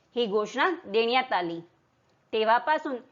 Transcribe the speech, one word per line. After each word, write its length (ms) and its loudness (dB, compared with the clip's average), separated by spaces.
ही 100 0
घोषणा 440 0
देण्यात 640 0
आली. 260 -2
तेव्हापासून 600 2